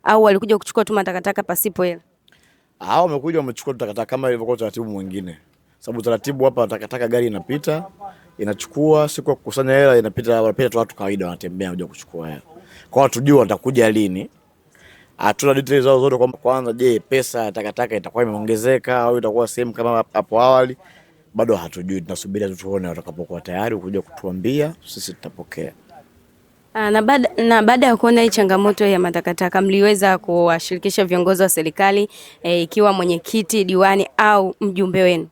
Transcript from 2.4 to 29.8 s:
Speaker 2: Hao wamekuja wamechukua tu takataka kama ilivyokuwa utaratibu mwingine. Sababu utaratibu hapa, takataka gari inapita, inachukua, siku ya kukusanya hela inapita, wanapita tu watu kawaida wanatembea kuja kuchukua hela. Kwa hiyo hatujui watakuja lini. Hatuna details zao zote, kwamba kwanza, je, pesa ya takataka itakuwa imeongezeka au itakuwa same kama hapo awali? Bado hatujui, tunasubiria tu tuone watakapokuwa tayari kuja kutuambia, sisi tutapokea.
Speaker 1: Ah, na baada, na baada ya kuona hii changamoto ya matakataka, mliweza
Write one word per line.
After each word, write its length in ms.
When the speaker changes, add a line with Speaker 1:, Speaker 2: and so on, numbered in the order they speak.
Speaker 2:
Hao 260
wamekuja 320
wamechukua 340
tu 60
takataka 320
kama 180
ilivyokuwa 260
utaratibu 320
mwingine. 520
Sababu 220
utaratibu 440
hapa, 220
takataka 420
gari 180
inapita, 580
inachukua, 680
siku 220
ya 60
kukusanya 360
hela 260
inapita, 440
wanapita 260
tu 100
watu 180
kawaida 300
wanatembea 440
kuja 160
kuchukua 420
hela. 140
Kwa 120
hiyo 0
hatujui 360
watakuja 520
lini. 380
Hatuna 380
details 300
zao 160
zote, 160
kwamba 220
kwanza, 340
je, 280
pesa 440
ya 80
takataka 440
itakuwa 280
imeongezeka 760
au 180
itakuwa 300
same 240
kama 400
hapo 280
awali? 360
Bado 220
hatujui, 440
tunasubiria 480
tu 80
tuone 320
watakapokuwa 520
tayari 360
kuja 260
kutuambia, 720
sisi 260
tutapokea. 600
Speaker 1:
Ah, 160
na 120
baada, 280
na 180
baada 240
ya 100
kuona 260
hii 60
changamoto 580
ya 120
matakataka, 600
mliweza 580